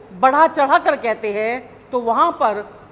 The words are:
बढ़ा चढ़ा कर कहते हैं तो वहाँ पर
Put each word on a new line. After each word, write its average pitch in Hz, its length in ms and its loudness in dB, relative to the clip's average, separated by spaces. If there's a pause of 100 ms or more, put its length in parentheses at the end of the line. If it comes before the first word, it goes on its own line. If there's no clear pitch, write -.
(140)
बढ़ा 262 340 2
चढ़ा 311 300 2
कर 311 180 0
कहते 220 380 -4
हैं 226 460 -6 (120)
तो 254 80 -2
वहाँ 240 320 0
पर 214 380 -2 (220)